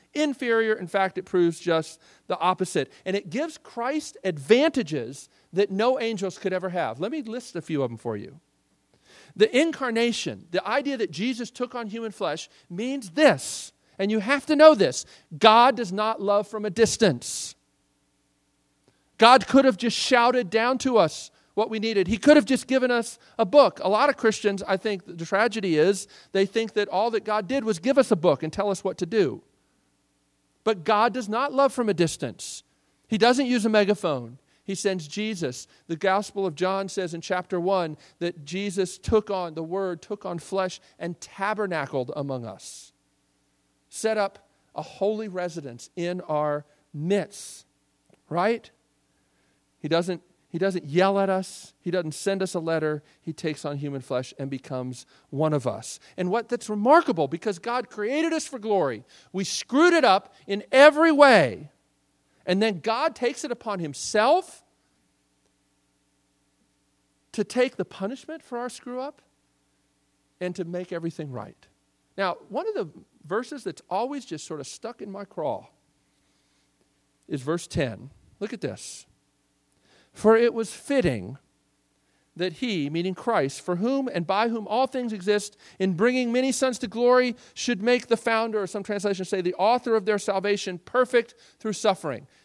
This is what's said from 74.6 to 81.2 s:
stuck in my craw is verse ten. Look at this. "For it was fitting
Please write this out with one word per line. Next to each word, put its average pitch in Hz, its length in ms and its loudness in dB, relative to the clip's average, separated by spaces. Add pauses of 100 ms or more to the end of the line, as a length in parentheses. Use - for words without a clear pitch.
stuck - 380 -14
in 208 80 -14
my 196 120 -12
craw 139 440 -6 (1600)
is 139 160 -6
verse 165 240 -4
ten. 131 420 -6 (300)
Look 208 140 -8
at 214 80 -14
this. - 440 -12 (1080)
"For 220 240 4
it 233 180 4
was 226 200 -6
fitting 135 640 -2 (960)